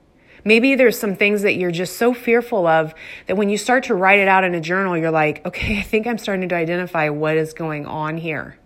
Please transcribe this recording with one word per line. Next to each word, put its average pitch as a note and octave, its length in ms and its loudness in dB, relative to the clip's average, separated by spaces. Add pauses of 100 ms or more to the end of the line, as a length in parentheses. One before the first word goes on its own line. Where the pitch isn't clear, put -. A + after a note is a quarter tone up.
(440)
Maybe A#3 320 4
there's A#3 200 4
some F#3+ 200 -4
things G#3 260 2
that G3+ 120 2
you're F3+ 180 -2
just F3 240 -4
so A#3+ 180 2
fearful A#3 540 0
of D#3+ 260 2 (320)
that F#3+ 100 -2
when G#3 120 0
you G#3 100 0
start B3 260 0
to A3 120 -2
write F#3+ 240 4
it F#3+ 80 2
out F#3+ 160 4
in F3 100 0
a E3+ 60 -2
journal, F3+ 360 -2
you're D#3+ 140 0
like, D#3 340 0
"Okay, G3+ 340 -4
I G3 40 -4
think G#3+ 240 -2
I'm A#3+ 120 -4
starting F#3 320 -4
to F3+ 40 -2
identify E3+ 540 -2
what D#3 280 0
is D#3 160 -2
going D3+ 320 -6
on D#3 340 -6
here." D#3 480 -8